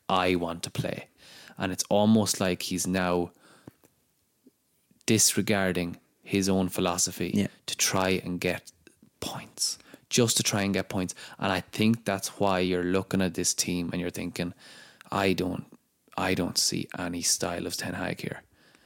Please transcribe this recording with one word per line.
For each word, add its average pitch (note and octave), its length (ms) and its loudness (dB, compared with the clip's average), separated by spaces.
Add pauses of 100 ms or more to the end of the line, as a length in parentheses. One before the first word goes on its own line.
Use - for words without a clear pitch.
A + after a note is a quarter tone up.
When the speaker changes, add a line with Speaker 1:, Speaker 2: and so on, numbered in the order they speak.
Speaker 1:
I F#2 280 4
want E2+ 280 -4
to - 80 -10
play." - 380 -6 (480)
And F#2+ 160 -2
it's - 160 -2
almost G#2 500 6
like F#2 220 0
he's F2+ 260 -4
now F2+ 440 0 (1700)
disregarding F#2+ 920 2 (260)
his F#2+ 240 0
own F#2+ 220 2
philosophy F2+ 640 -2
Speaker 2:
Yeah. G2+ 140 2 (180)
Speaker 1:
to - 100 -6
try F#2+ 480 2
and F2+ 160 -4
get - 320 -4 (480)
points, - 580 -6 (320)
just A#2+ 280 2
to A2 60 2
try G#2 180 0
and G2 120 2
get F#2+ 160 -2
points. F#2 260 -4 (240)
And G2 120 0
I F#2 100 0 (100)
think A2+ 340 2
that's - 340 -4
why F#2+ 200 4
you're F#2 240 2
looking F#2+ 380 0
at F2+ 120 0
this F2+ 200 0
team F2+ 380 -2
and F2+ 80 -4
you're F2 120 -4
thinking, F2 420 -6 (580)
"I G2 220 4
don't, F2+ 320 -2 (520)
I F#2+ 160 0
don't F2 240 -2
see - 300 0 (100)
any F2 260 -6
style F2+ 440 -2
of F2 80 -6
Ten - 200 -6
Hag F2 260 -6
here." - 220 -10 (420)